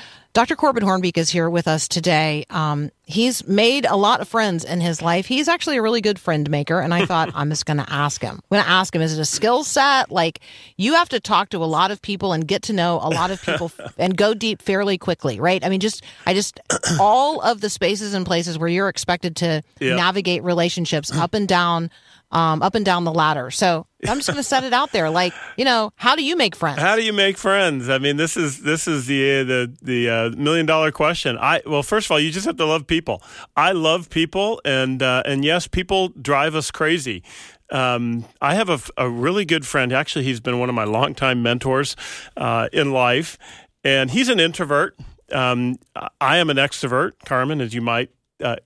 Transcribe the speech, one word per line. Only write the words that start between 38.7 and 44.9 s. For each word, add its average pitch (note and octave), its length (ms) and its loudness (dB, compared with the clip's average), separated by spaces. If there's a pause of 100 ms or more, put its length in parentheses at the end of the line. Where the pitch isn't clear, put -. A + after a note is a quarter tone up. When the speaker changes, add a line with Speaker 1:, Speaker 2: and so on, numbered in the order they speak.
Speaker 2:
f-, B2+ 240 -4
a B2+ 100 0
really D3 380 0
good D3+ 220 0
friend. B2+ 260 0
Actually, C#3 320 -2
he's B2+ 140 -2
been A#2+ 200 -2
one B2 100 0
of B2 60 -2
my A2 80 0
longtime B2 600 0
mentors, C3 520 0 (420)
uh, A#2 360 0
in D3 180 2
life. C3 460 2 (460)
And C3+ 260 2
he's A#3+ 200 2
an A#3 100 4
introvert. E3 580 0 (340)